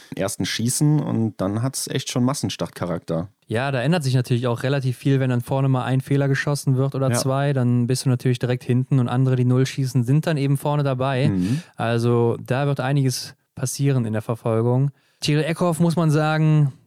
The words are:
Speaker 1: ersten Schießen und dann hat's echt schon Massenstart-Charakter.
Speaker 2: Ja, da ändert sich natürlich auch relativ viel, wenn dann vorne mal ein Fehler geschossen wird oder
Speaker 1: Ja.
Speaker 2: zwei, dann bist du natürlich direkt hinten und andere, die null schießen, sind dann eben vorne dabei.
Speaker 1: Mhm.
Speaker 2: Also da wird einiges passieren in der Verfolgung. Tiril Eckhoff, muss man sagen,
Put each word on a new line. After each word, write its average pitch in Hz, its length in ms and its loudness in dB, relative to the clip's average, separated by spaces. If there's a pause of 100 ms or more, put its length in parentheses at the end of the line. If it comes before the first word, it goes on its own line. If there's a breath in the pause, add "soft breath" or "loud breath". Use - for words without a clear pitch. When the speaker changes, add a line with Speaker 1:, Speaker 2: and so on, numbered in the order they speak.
(140 loud breath)
Speaker 1:
ersten 95 320 -4
Schießen 147 540 0
und 113 400 -2
dann 101 200 -2
hat's 135 280 -6
echt - 200 -6
schon 127 140 -2
Massenstart-Charakter. 87 1080 -4 (180)
Speaker 2:
Ja, 127 240 -2
da 131 100 -2
ändert 156 220 0
sich 131 100 0
natürlich 123 320 0
auch 117 160 -2
relativ 131 340 -2
viel, 139 220 0
wenn 131 120 0
dann 120 100 2
vorne 135 280 -2
mal 127 140 2
ein 127 180 0
Fehler 139 280 0
geschossen 135 480 0
wird 135 180 0
oder 135 160 0
Speaker 1:
Ja. 120 60 0
Speaker 2:
zwei, 135 360 0
dann 120 360 2
bist 127 160 -2
du 135 60 2
natürlich 123 280 0
direkt 123 240 -2
hinten 131 380 0
und 117 80 0
andere, 131 260 2
die 123 100 2
null 127 220 4
schießen, 131 380 -2
sind 147 240 2
dann 160 80 0
eben 139 200 2
vorne 147 280 0
dabei. 131 460 0
Speaker 1:
Mhm. 101 320 0 (120)
Speaker 2:
Also 117 680 2
da 127 280 -2
wird 139 100 -2
einiges 131 560 -2 (220)
passieren 131 480 0
in 107 80 -2
der 110 100 -2
Verfolgung. 120 720 0 (260 soft breath)
Tiril 151 240 0
Eckhoff, 165 380 0
muss 170 160 2
man 160 160 2
sagen, 151 600 4 (140)